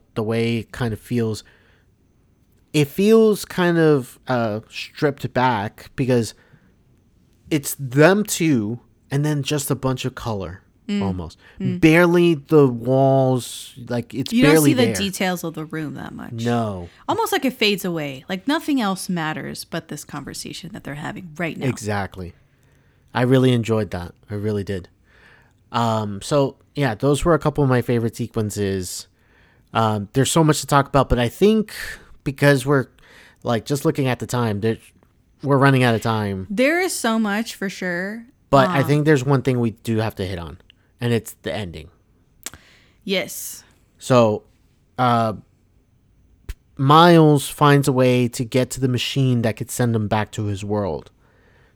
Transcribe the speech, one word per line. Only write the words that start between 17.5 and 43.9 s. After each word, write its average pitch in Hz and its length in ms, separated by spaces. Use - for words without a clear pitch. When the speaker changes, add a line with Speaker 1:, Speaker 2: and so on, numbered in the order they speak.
Speaker 2:
fades 202 300
away. 147 440
Like, 185 180
nothing 302 340
else 196 280
matters 156 560
but 160 240
this 147 160
conversation - 680
that - 120
they're 139 120
having 147 420
right 170 180
now. 127 100
Speaker 1:
Exactly. 101 680
I 117 80
really 127 300
enjoyed 110 400
that. 87 200
I 107 60
really 104 300
did. 90 240
Um, 110 500
so, 143 360
yeah, 135 220
those 139 280
were 170 100
a 151 40
couple 147 240
of 135 80
my 123 120
favorite 117 340
sequences. 101 880
Um, 107 420
there's 131 180
so 165 100
much 151 180
to - 60
talk 139 220
about, 135 200
but 120 120
I 123 80
think 214 440
because 139 420
we're, 139 200
like, 117 200
just 143 200
looking 131 240
at 123 100
the 117 80
time, 113 340
there, 113 180
we're 139 160
running 135 260
out 120 100
of 107 80
time. 101 480
Speaker 2:
There 269 300
is 370 120
so 226 260
much 214 360
for 196 160
sure. 190 560
Speaker 1:
But 139 180
I 139 140
Speaker 2:
Um, 120 40
Speaker 1:
think 147 180
there's 143 200
one 139 180
thing 127 180
we 117 100
do 110 280
have 110 180
to 98 100
hit 95 120
on, 85 200
and 120 120
it's 113 300
the 85 120
ending. 82 340
Speaker 2:
Yes. - 580